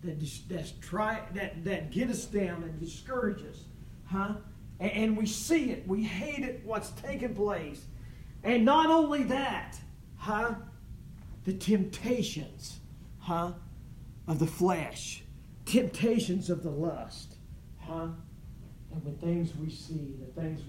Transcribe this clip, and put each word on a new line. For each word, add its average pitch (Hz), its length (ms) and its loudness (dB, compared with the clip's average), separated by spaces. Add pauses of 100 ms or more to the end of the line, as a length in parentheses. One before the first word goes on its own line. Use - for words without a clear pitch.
That 151 160 -2
dis-, 147 280 -6
that's 175 320 -4
try-, 214 420 0 (120)
that, 185 300 -4
that 165 260 0
get 247 200 2
us - 160 -2
down 175 360 0
and 156 160 -6
discourage - 640 -2
us, - 220 -12 (420)
huh? 196 280 0 (460)
A-, 175 40 -2
and 214 320 4
we 214 100 2
see - 440 4
it, - 180 -4
we 214 160 4
hate 262 400 -2
it, - 200 -4
what's 208 260 -2
taking - 440 -4
place. 175 500 0 (600)
And 226 200 8
not 311 240 10
only 294 360 8
that, - 520 0 (400)
huh? 214 380 0 (920)
The 190 100 2
temptations, 196 1200 2 (400)
huh? 175 340 0 (760)
Of 156 100 4
the 156 80 6
flesh, 160 760 2 (420)
temptations 208 840 4
of 156 120 2
the 165 80 0
lust, 143 640 -2 (460)
huh? 165 280 -4 (840)
And 156 120 -6
the 147 220 -4
things 170 300 2
we 156 140 -4
see, 143 500 -6
the 127 200 -10
things 160 280 -2